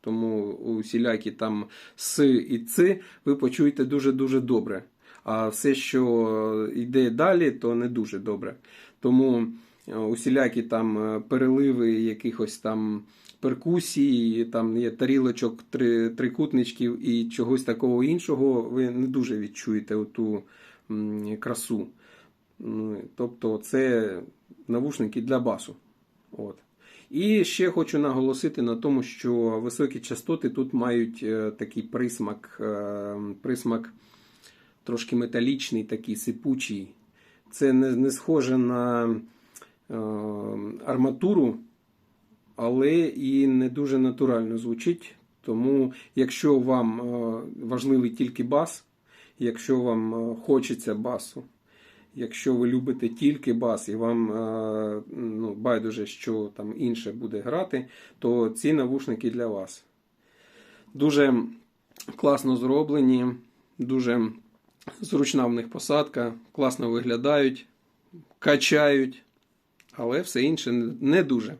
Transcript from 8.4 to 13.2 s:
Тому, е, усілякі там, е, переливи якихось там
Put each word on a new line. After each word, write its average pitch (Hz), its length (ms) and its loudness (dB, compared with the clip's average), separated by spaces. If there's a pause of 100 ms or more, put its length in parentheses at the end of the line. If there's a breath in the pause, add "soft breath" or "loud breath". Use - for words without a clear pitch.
Тому, 123 480 4 (400 loud breath)
е, 107 100 -8
усілякі 117 640 2
там, 113 340 0
е, 110 300 -2
переливи 131 640 4
якихось 113 680 -2
там 107 460 -4 (360 loud breath)